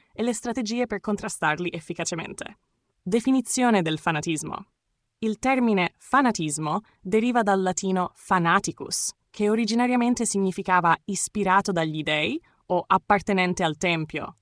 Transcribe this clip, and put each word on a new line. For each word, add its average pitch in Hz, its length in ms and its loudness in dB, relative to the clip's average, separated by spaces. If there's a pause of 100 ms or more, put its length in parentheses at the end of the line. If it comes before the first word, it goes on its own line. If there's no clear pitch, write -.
(120)
e - 120 -6
le 240 100 0
strategie 233 540 -4
per 208 120 -6
contrastarli 180 720 -2
efficacemente. 170 880 -8 (420)
Definizione 240 840 2
del 156 160 -2
fanatismo. 156 680 -4 (540)
Il 220 180 -2
termine 233 600 2
"fanatismo" 165 840 0 (180)
deriva 226 440 2
dal 196 180 2
latino 185 540 -2
"fanaticus", - 960 -2 (160)
che 208 220 0
originariamente 240 760 2
significava 185 800 2
ispirato 196 640 0
dagli 160 300 -2
dei 151 400 -2 (260)
o 180 200 0
appartenente 185 760 2
al 156 140 0
tempio, 160 640 -4